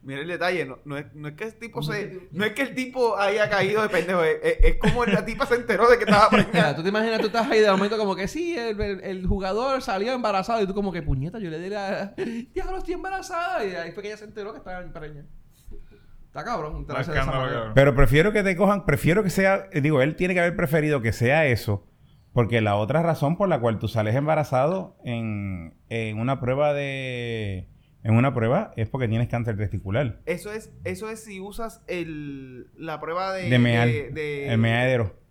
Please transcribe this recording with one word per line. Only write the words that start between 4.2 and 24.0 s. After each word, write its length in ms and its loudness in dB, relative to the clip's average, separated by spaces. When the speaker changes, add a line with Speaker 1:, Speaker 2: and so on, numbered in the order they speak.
Speaker 1:
Es, 200 2
es, 200 2
es 160 8
como 260 4
la 180 2
tipa 220 -2
se 80 2
enteró 340 4
de 120 10
que 60 0
estaba 240 8
Speaker 2:
<laughs> 20 4
Speaker 1:
preñada. 200 4
Speaker 2:
Mira, 240 4
tú 60 -6
te 80 0
imaginas, 300 0
tú 80 0
estás 220 0
ahí 100 4
de 100 8
momento 300 2
como 160 0
que 120 -6
sí, 300 -4
el, 240 -4
el, 200 -4
el 260 -6
jugador 560 0
salió 300 -2
embarazado 500 0
y 40 0
tú 60 -4
como 180 -2
que, 120 -6
"Puñeta, 340 -2
yo 140 -8
le 80 -8
di 100 -8
la, 460 -6
<laughs> 400 -8
diablo, 240 -6
estoy 160 -6
embarazada". 680 -6
Y 120 -6
ahí 160 -8
fue 100 -12
que 80 -10
ella 80 -12
se 80 -18
enteró 280 -12
que 60 -16
estaba 220 -12
preñada. 360 -14
Está 180 -14
cabrón, 320 -6
Speaker 3:
Un 60 -8
Speaker 2:
enterarse 300 -6
de 60 0
esa 60 2
Speaker 3:
escándalo, 200 -2
Speaker 2:
manera. 160 -4
Speaker 3:
cabrón. 160 -6
Speaker 4:
Pero 200 6
prefiero 360 6
que 100 2
te 140 0
cojan, 300 2
prefiero 380 2
que 60 0
sea, 420 2
eh, 100 0
digo, 200 4
él 140 2
tiene 180 0
que 60 2
haber 160 2
preferido 460 2
que 100 0
sea 340 4
eso, 400 0
porque 300 2
la 160 2
otra 260 2
razón 320 0
por 140 0
la 100 2
cual 200 0
tú 100 -2
sales 260 0